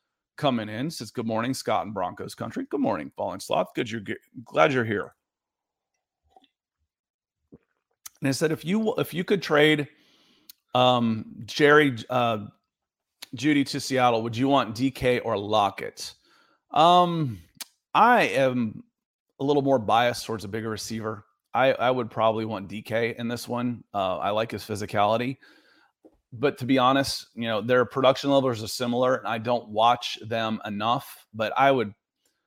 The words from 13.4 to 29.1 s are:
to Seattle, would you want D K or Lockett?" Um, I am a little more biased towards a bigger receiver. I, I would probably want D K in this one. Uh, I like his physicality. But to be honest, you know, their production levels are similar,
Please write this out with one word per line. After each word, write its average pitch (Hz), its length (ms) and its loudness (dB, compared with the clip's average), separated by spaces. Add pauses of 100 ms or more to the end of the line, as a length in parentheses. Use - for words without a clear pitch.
to 139 100 -6
Seattle, 123 440 2
would 113 140 -6
you 131 120 2
want 127 260 2
D 131 160 -2
K 123 300 0
or 110 180 -2
Lockett?" 101 760 -2 (600)
Um, 165 680 4 (520)
I 208 340 6
am 123 580 0 (560)
a 135 40 -4
little 143 180 2
more 135 180 4
biased 113 440 2
towards 107 200 -6
a 104 40 -10
bigger 110 220 -6
receiver. 107 540 -8 (280)
I, 131 200 4
I 120 180 0
would 127 180 -2
probably 110 360 0
want 101 240 -8
D 101 120 -10
K 113 380 -2
in 117 80 -6
this 120 220 -8
one. 120 340 -4 (100)
Uh, 95 260 -2
I 98 120 -2
like 110 220 -2
his 104 100 -8
physicality. 107 760 0 (960)
But 135 260 -2
to 123 80 -8
be 131 120 4
honest, 135 560 2
you 117 140 -6
know, 110 120 -2
their 123 240 4
production 135 460 2
levels 131 320 2
are 110 60 -8
similar, 123 480 -2